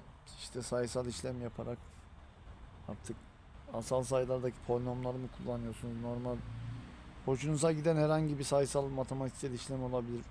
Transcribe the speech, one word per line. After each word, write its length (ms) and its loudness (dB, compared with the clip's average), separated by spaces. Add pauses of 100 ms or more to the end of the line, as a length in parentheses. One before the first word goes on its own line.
(380)
işte 240 -6
sayısal 440 2
işlem 360 -4
yaparak 360 -4 (1080)
artık 280 -6 (580)
asal 280 2
sayılardaki 540 2 (100)
polinomları 520 0
mı 80 -4 (120)
kullanıyorsunuz? 640 -4
Normal 340 -2 (880)
hoşunuza 480 4
giden 240 4
herhangi 420 6
bir 60 -2
sayısal 440 4
matematiksel 640 -2
işlem 300 -2
olabilir. 480 0